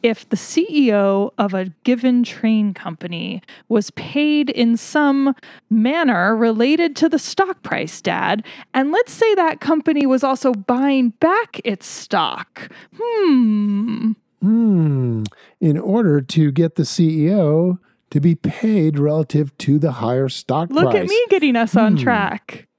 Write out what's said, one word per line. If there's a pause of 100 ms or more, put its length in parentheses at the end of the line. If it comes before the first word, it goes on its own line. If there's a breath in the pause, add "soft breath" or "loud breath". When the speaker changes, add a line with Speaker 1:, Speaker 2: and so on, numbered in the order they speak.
Speaker 1:
if
the
C
E
O
of
a (180)
given
train
company (260 loud breath)
was
paid
in
some (340 loud breath)
manner
related
to
the
stock
price,
Dad? (300 loud breath)
And
let's
say
that
company
was
also
buying (100)
back
its
stock. (280 loud breath)
Hmm. (280)
Speaker 2:
Hmm. (360 soft breath)
In
order
to
get
the
C
E
O (320)
to
be
paid
relative
to
the
higher
stock
Speaker 1:
Look
Speaker 2:
price.
Speaker 1:
at
me
getting
us
on
Speaker 2:
Hmm.
Speaker 1:
track. (120)